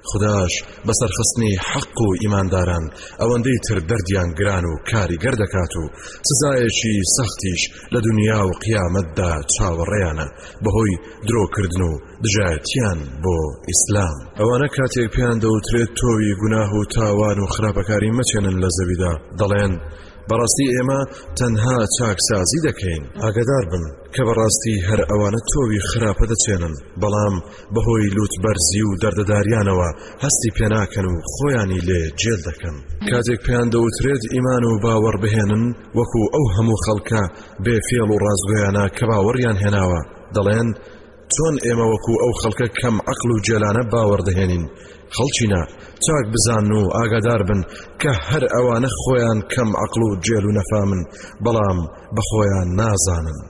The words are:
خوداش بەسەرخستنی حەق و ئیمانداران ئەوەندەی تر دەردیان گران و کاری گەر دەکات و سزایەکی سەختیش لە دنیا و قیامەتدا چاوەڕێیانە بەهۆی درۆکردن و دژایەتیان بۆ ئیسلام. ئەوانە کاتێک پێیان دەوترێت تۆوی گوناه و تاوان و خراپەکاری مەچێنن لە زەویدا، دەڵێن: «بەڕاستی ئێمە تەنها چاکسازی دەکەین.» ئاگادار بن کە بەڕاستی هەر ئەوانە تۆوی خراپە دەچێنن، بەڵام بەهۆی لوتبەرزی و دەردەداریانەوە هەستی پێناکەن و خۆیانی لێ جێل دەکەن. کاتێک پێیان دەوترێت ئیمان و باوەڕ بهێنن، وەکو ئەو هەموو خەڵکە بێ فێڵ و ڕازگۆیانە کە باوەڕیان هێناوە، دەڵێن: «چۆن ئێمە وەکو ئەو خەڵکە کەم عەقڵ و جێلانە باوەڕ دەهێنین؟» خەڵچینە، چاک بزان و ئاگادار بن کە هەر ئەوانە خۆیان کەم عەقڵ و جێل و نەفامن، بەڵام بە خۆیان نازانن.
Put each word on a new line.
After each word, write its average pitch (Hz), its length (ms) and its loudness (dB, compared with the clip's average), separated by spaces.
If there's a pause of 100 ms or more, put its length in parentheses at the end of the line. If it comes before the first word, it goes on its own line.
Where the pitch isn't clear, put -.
خوداش 101 440 2 (340)
بەسەرخستنی 110 640 0 (160)
حەق - 320 -6
و 107 80 4 (120)
ئیمانداران 92 640 0 (340)
ئەوەندەی 120 460 2
تر 101 140 0 (100)
دەردیان 92 400 0 (100)
گران 95 260 0
و 82 80 -2 (160)
کاری 90 340 0
گەر 127 180 0
دەکات 92 400 0
و - 20 -4 (440)
سزایەکی 123 680 2 (200)
سەختیش 95 460 -2 (320)
لە 123 140 2
دنیا 107 400 2
و 87 160 -2
قیامەتدا 92 680 0 (220)
چاوەڕێیانە 85 720 -2 (360)
بەهۆی 104 360 2 (280)
درۆکردن 95 640 0
و 76 100 -4 (240)
دژایەتیان 98 760 0 (240)
بۆ 87 140 2 (320)
ئیسلام. 92 480 0 (220)
ئەوانە 123 360 2
کاتێک 127 400 0
پێیان 120 280 2
دەوترێت 110 560 2
تۆوی 107 420 2
گوناه 107 380 2
و 101 40 2 (120)
تاوان 104 440 2
و 95 140 -2
خراپەکاری 104 640 0
مەچێنن 101 460 0
لە 92 140 2
زەویدا، 90 360 0 (260)
دەڵێن: 101 340 2 (560)
«بەڕاستی 120 460 2
ئێمە 135 240 0 (380)
تەنها 120 400 2 (200)
چاکسازی 107 680 0
دەکەین.» 82 360 -4 (180)
ئاگادار 113 500 0
بن 87 120 -2 (300)
کە 131 140 0
بەڕاستی 110 480 0 (120)
هەر 101 220 2
ئەوانە 104 300 0 (120)
تۆوی 110 380 0
خراپە 110 420 0
دەچێنن، 87 440 0 (260)
بەڵام 104 340 2 (380)
بەهۆی 107 420 2
لوتبەرزی 104 680 0
و 98 160 0
دەردەداریانەوە 101 880 2 (340)
هەستی 117 340 0
پێناکەن 104 540 0
و 87 40 0 (180)
خۆیانی 110 540 0
لێ 90 140 2 (180)
جێل 107 280 0
دەکەن. 80 280 -8 (340)
کاتێک 117 360 0
پێیان 120 280 2
دەوترێت 117 500 2 (100)
ئیمان 127 320 2
و 113 180 2
باوەڕ 110 400 2
بهێنن، 107 420 2 (320)
وەکو 117 240 2 (120)
ئەو 147 120 4 (100)
هەموو 113 300 2
خەڵکە 107 380 0 (400)
بێ 117 120 2 (120)
فێڵ 113 240 2
و 104 120 4
ڕازگۆیانە 101 600 2 (100)
کە - 140 -2
باوەڕیان 113 540 2
هێناوە، 92 380 2 (340)
دەڵێن: 107 340 2 (640)
«چۆن 156 220 0 (100)
ئێمە 117 260 2
وەکو 113 300 0
ئەو 120 200 2
خەڵکە 117 260 0 (120)
کەم 117 160 2 (140)
عەقڵ 123 220 -2
و 110 140 0
جێلانە 107 380 2 (100)
باوەڕ 104 340 2
دەهێنین؟» 90 380 2 (500)
خەڵچینە، 110 460 0 (440)
چاک 147 280 2
بزان 110 380 2
و 107 100 2 (140)
ئاگادار 113 480 2
بن 95 180 0 (400)
کە 147 100 0 (180)
هەر 147 140 2 (100)
ئەوانە 123 360 2 (100)
خۆیان 117 400 2 (120)
کەم 117 180 0 (120)
عەقڵ 110 220 0
و 101 220 0
جێل 107 220 2
و 104 100 2
نەفامن، 98 440 0 (420)
بەڵام 104 360 2 (360)
بە 110 120 0
خۆیان 98 420 2 (100)
نازانن. 87 600 0 (100)